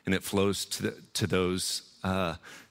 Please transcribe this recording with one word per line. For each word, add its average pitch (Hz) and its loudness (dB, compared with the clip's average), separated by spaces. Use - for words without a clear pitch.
and 95 2
it 92 0
flows 98 2
to - -6
the, - -4
to - 0
those, 90 0
uh, 92 0